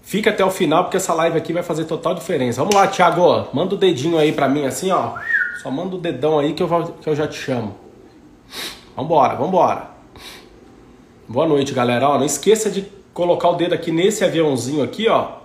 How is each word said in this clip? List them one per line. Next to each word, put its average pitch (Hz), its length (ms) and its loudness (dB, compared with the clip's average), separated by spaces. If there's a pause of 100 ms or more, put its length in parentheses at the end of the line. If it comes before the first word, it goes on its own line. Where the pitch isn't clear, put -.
fica 214 240 0
até 196 140 0
o 190 60 2
final, 175 340 2
porque 190 120 -4
essa 185 160 -2
live 160 240 0
aqui 160 160 -4
vai 170 120 -4
fazer 160 200 -4
total 160 300 -4
diferença. 131 460 -4
Vamos 190 140 0
lá, 196 120 6
Thiago. 165 680 2
Manda 185 220 -2
o - 40 -6
dedinho 165 380 2
aí 151 160 4
pra 143 160 0
mim, 147 160 0
assim, 170 280 -4
ó. 143 220 -2 (460)
Só 135 100 -10
manda 180 260 -6
o - 20 -8
dedão 156 400 0
aí 147 160 0
que 190 80 -4
eu 170 60 -2
vou, 165 160 0
que - 240 -10
eu 151 80 0
já 151 100 -2
te - 100 -10
chamo. 117 380 -6 (1200)
Vambora, 135 380 2
vambora. 139 560 0 (1400)
Boa 131 180 2
noite, 139 280 2
galera. 123 340 2
Ó, 143 100 4
não 131 60 2
esqueça 208 460 2
de 190 120 -4 (300)
colocar 175 360 2
o 170 80 2
dedo 175 180 0
aqui 160 160 -4
nesse 185 340 2
aviãozinho 143 600 0
aqui, 214 240 -2
ó. 131 360 0